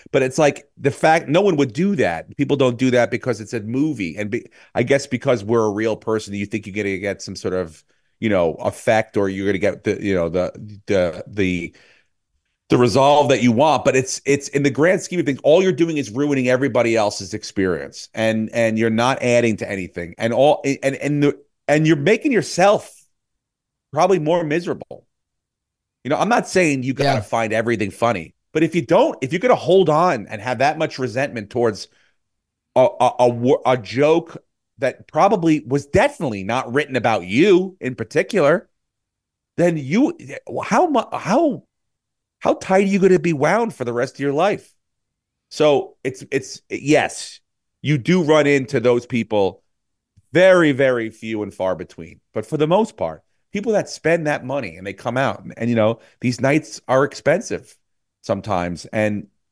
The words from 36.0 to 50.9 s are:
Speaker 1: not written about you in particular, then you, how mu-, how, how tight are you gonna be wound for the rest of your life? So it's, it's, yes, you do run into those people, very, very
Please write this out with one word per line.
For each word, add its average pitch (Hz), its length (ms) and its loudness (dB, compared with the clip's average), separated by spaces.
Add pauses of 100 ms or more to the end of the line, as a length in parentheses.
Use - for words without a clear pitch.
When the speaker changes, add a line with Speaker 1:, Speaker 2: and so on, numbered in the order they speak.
Speaker 1:
not 117 300 -4
written 139 240 -2
about 107 280 0
you 180 560 2
in 127 140 -6
particular, 170 720 0 (880)
then 170 200 2
you, 151 420 0 (460)
how 302 240 2
mu-, 262 280 -2
how, 226 460 0 (800)
how - 140 0
tight 190 280 0
are 196 60 0
you 196 100 0
gonna 185 220 4
be 170 120 -2
wound 175 400 0
for - 120 -10
the 117 80 -4
rest 123 220 -4
of - 60 -12
your 139 120 -2
life? 175 420 -2 (760)
So 147 520 0
it's, 131 300 -8
it's, - 360 -6
yes, 127 720 -2 (420)
you 147 160 -2
do 160 280 2
run 147 240 4
into 139 320 0
those 120 260 2
people, 107 560 -2 (680)
very, 175 400 6
very 123 380 0